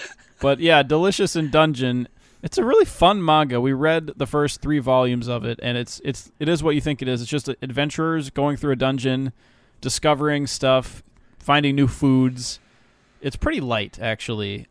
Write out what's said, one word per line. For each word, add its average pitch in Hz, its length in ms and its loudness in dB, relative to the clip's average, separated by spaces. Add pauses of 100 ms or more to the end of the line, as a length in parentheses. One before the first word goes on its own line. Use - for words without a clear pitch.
(400)
But 139 200 2
yeah, 160 220 6
Delicious 165 540 2
in 156 160 0
Dungeon. 127 560 2 (340)
It's - 160 -6
a 359 80 2
really 381 200 6
fun 190 380 2
manga. 151 380 2
We 135 120 2
read 160 420 0
the 147 100 -4
first 147 340 -2
three 147 200 0
volumes 123 480 0
of 120 180 -6
it, 117 160 -6
and 120 160 -4
it's, 120 260 -10
it's, - 360 -8
it 151 100 -2
is 160 140 0
what 156 100 2
you 147 80 0
think 143 220 -4
it 131 40 -4
is. 123 140 -2
It's 120 80 -12
just 147 180 -4 (140)
adventurers 147 680 -4
going 143 260 -2
through 147 140 -2
a 135 40 2
dungeon, 131 580 -2 (480)
discovering 143 680 0
stuff, 131 560 0 (340)
finding 143 380 2
new 143 120 4
foods. 131 720 0 (640)
It's 143 140 -8
pretty 302 260 -2
light, 110 400 -4
actually. 107 680 -6